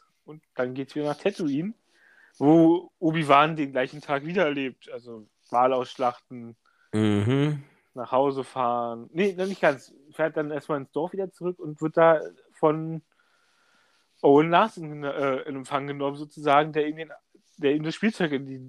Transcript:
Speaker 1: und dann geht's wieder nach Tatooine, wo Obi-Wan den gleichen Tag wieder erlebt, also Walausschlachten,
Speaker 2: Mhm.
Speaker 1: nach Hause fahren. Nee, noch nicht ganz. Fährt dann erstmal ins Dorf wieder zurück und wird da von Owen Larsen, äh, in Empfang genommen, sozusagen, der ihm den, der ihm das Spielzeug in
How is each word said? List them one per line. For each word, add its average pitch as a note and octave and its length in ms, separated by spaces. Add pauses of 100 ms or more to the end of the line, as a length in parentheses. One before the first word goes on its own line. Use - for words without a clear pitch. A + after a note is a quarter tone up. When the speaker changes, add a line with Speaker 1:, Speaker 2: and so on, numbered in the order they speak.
(260)
Speaker 1:
und D3+ 180 (120)
dann B2+ 180
geht's C3 220
wieder D3 120
nach D3 100
Tatooine, F3+ 560 (640)
wo E3 600
Obi-Wan D#3 560
den C#3+ 160
gleichen C#3 300
Tag C#3+ 240
wieder F3+ 200
erlebt, C#3+ 460
also A#2 360 (220)
Walausschlachten, B2 1080 (360)
Speaker 2:
Mhm. A#2 720 (300)
Speaker 1:
nach B2 180
Hause C3+ 340
fahren. A#2+ 680
Nee, F#3+ 200
noch F#3 140
nicht G3 140
ganz. C#3+ 320 (180)
Fährt D#3 260
dann D3+ 140
erstmal D3 280
ins C3+ 120
Dorf D#3+ 220
wieder F#3+ 180
zurück F3+ 280
und D3+ 220
wird D#3 160
da E3 240 (320)
von D#3+ 480 (1200)
Owen D3+ 280
Larsen, E3+ 540
äh, C#3 380
in C#3 160
Empfang C#3 300
genommen, C#3+ 280
sozusagen, D3 560
der D3+ 160
ihm D3+ 80
den, D#3+ 160 (460)
der C#3+ 180
ihm D#3 80
das D#3+ 120
Spielzeug G3 360
in C#3 140 (240)